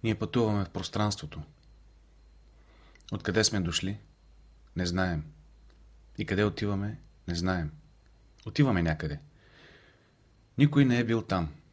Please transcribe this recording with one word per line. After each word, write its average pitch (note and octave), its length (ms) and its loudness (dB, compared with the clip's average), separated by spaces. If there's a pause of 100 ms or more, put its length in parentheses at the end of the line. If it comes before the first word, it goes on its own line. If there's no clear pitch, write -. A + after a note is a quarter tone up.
Ние A2 160 0
пътуваме G#2+ 460 0
в - 40 -16
пространството. G2+ 720 -4 (1700)
Откъде G2+ 320 0
сме G#2 160 2
дошли? F#2 400 -4 (760)
Не F2+ 100 -2
знаем. F2 400 -2 (920)
И G2+ 80 -4
къде G2+ 180 2
отиваме? G2+ 560 -2 (280)
Не F2 80 -4
знаем. F2+ 360 -2 (760)
Отиваме A2 360 2
някъде. D#2+ 380 -2 (1400)
Никой D3 280 6
не A#2+ 140 4
е A#2+ 40 2
бил A2+ 180 2
там. F2 320 -2 (200)